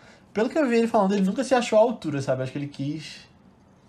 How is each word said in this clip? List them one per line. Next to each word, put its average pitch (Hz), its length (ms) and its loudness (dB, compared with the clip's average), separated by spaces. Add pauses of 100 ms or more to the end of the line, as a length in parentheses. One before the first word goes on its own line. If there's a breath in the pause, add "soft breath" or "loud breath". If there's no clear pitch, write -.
(320 loud breath)
pelo 233 160 0
que 320 100 -4
eu 294 100 2
vi 233 100 2
ele 226 80 4
falando, 208 260 2
ele 202 140 2
nunca 233 180 -2
se 262 100 0
achou 226 240 2
à 214 40 8
altura, 156 400 -2
sabe? 127 200 -2
Acho 127 100 -6
que 147 60 -8
ele 143 100 -6
quis 147 580 -10 (640)